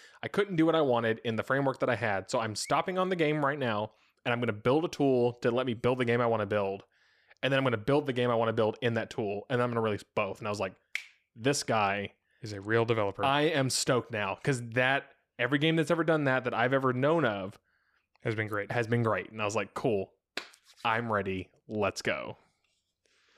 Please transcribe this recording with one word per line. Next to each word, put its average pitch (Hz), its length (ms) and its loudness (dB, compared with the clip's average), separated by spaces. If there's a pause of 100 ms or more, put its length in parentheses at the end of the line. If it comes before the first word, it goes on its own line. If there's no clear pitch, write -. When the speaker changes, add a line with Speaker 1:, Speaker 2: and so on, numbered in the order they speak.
(220)
Speaker 1:
I - 60 -6
couldn't 196 280 -2
do 160 100 4
what 160 80 4
I 160 60 4
wanted 117 440 2
in 113 120 -2
the 107 80 -2
framework 135 340 0
that 131 100 0
I 123 60 2
had. 104 340 -2
So 123 120 -2
I'm 110 160 -4
stopping 165 420 -2
on 185 100 0
the 190 80 -2
game 151 280 0
right 143 140 0
now, 107 340 -2 (320)
and 127 80 0
I'm 120 80 -2
gonna 117 120 0
build 127 320 2
a 170 40 -2
tool 127 540 2
to 123 100 2
let 127 120 0
me 123 100 -2
build 123 240 0
the 127 60 0
game 117 160 2
I 120 60 2
wanna 110 200 0
build. 98 360 0 (580)
And 131 120 0
then 135 60 4
I'm 135 60 2
gonna 120 120 2
build 139 300 2
the 135 60 0
game 123 180 0
I 117 40 2
wanna 113 180 2
build 110 300 2
in 117 120 2
that 110 160 -2
tool, 101 380 -4
and 123 140 0
I'm 123 80 0
gonna 117 100 -2
release 107 220 0
both." 98 380 -4
And 107 80 -6
I - 20 -2
was 104 100 -4
like, 95 140 -4 (640)
"This 135 260 0
guy," 101 520 0 (260)
Speaker 2:
He's 107 120 -12
a 101 80 -12
real 113 240 2
developer. 110 400 0
Speaker 1:
I 139 180 2
am 143 280 0
stoked - 400 0
now, 104 320 -4
'cause 135 180 -2 (100)
that, 127 420 0 (260)
every 127 200 0
game 160 180 2
that's 160 160 2
ever 165 100 2
done 156 220 2
that, 131 200 0
that 120 100 -2
I've 123 180 2
ever 135 200 2
known 147 320 2
of, 101 320 -4 (680)
Speaker 2:
Has 117 120 -2
been 107 120 -2
great. 104 240 -4
Speaker 1:
has 117 140 -2
been 120 160 2
great. 101 300 -2
And 107 100 -6
I - 20 0
was 104 120 -2
like, 101 180 -4
"Cool. 101 380 -2 (720)
I'm 113 280 0
ready. 95 380 -2 (180)
Let's 101 340 -2
go." 71 340 -6 (1000)